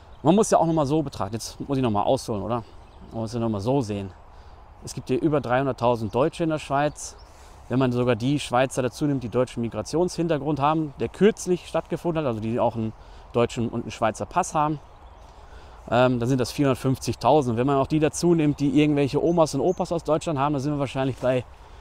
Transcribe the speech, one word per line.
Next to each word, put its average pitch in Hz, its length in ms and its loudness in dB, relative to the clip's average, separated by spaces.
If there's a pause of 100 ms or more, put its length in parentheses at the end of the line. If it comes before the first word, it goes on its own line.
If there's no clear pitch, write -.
(240)
man 165 120 4
muss 214 160 2
ja - 80 6
auch 165 80 2
noch 165 60 2
mal 160 120 2
so 156 160 2
betrachten, 104 320 -6
jetzt - 340 -8
muss 139 100 0
ich 131 60 2
noch 120 60 2
mal 104 140 0
ausholen, 120 400 0
oder? 113 200 -4 (480)
Man 113 100 -6
muss 110 120 -6
ja 120 60 -4
noch 113 100 0
mal 104 100 -2
so 127 220 0
sehen. 101 300 -6 (760)
Es - 80 -12
gibt - 160 -8
hier 127 100 2
über 147 220 2
dreihunderttausend 120 720 0
Deutsche 151 300 0
in 160 80 0
der 151 80 -2
Schweiz. - 580 -4 (520)
Wenn 123 100 0
man 127 120 2
sogar 120 240 2
die 131 240 0
Schweizer 131 420 0
dazu 123 240 -2
nimmt, 139 180 0
die 117 60 -6
deutschen 120 320 0
Migrationshintergrund 151 1000 -2
haben, 151 400 0
der 117 100 -2
kürzlich - 580 2
stattgefunden 165 560 -4
hat, 143 40 0
also 113 120 -2
die 110 200 -2
auch 113 160 2
einen 110 180 -4 (400)
deutschen 117 360 0
und 117 140 -4
einen 107 80 -10
Schweizer 110 340 -2
Pass - 280 -2
haben, 151 260 0 (1080)
ähm, 123 300 4
dann 117 100 0
sind 135 100 2
das 113 120 -2
vierhundertfünfzigtausend. 131 1000 2
Und 110 40 -2
wenn 127 100 2
man 139 100 2
auch 135 100 2
die 156 120 0
dazu 165 360 2
nimmt, 151 240 2
die 143 220 2
irgendwelche 143 420 2
Omas 165 320 2
und 135 60 -2
Opas 180 300 -2
aus 170 120 -2
Deutschland 156 340 -2
haben, 143 160 0
dann 139 80 -2
sind 147 120 -2
wir 143 60 -2
wahrscheinlich 135 380 -2
bei, 127 280 0 (360)